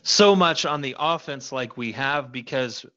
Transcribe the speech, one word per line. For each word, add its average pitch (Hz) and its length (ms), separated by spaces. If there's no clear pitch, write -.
so 202 320
much 175 320
on 147 140
the 135 180
offense 151 540
like 127 240
we 117 160
have, 135 400
because 123 520